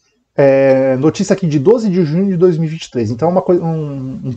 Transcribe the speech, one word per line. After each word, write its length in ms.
É, 580
notícia 380
aqui 120
de 140
doze 300
de 160
junho 220
de 100
dois 200
mil 120
e 20
vinte 140
e 40
três. 220
Então 160
é 40
uma 100
coi-, 180
um, 640
um 140